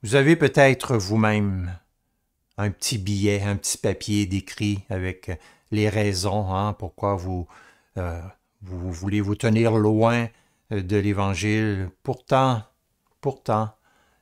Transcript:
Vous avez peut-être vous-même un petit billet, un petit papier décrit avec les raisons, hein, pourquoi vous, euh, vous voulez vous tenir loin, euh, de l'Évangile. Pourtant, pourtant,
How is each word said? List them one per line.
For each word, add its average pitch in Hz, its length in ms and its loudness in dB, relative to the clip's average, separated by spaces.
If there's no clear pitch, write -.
Vous 107 100 -2
avez 143 220 6
peut-être 135 600 4
vous-même 101 800 0
un 101 120 -2
petit - 280 -6
billet, 101 440 0
un 101 140 -2
petit - 220 -6
papier 104 480 -2
décrit 98 640 -4
avec 92 400 -6
les 107 160 2
raisons, 98 640 -2
hein, 101 200 -2
pourquoi 101 420 -4
vous, 90 320 -6
euh, 85 240 -6
vous 90 320 -8
voulez 98 280 -2
vous 101 140 0
tenir 110 380 2
loin, 113 560 2
euh, 101 120 -2
de 95 140 -2
l'Évangile. 101 920 0
Pourtant, 131 600 0
pourtant, 110 500 -4